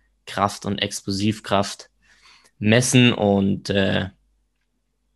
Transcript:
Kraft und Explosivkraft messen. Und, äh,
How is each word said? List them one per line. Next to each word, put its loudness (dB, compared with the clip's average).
Kraft -4
und -4
Explosivkraft -4
messen. 4
Und, 0
äh, 0